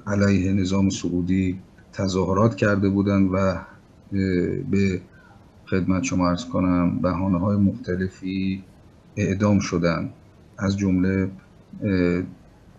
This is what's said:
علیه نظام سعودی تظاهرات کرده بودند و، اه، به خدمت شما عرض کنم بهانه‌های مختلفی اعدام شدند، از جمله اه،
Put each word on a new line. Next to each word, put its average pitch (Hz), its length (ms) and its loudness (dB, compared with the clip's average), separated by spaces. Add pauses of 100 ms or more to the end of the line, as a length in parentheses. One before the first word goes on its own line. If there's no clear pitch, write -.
علیه 101 460 2
نظام 98 360 2
سعودی 92 720 -2 (340)
تظاهرات 95 640 0
کرده 101 340 2
بودند 98 440 2
و، - 20 0
اه، 95 240 0 (1120)
به 98 300 0 (640)
خدمت 92 380 0
شما 90 260 0
عرض 87 160 -2
کنم 87 540 0
بهانه‌های 92 580 0
مختلفی 95 1080 -2 (520)
اعدام 98 440 2
شدند، 82 540 -2 (440)
از 98 200 -2
جمله 95 520 0 (540)
اه، 90 400 2 (560)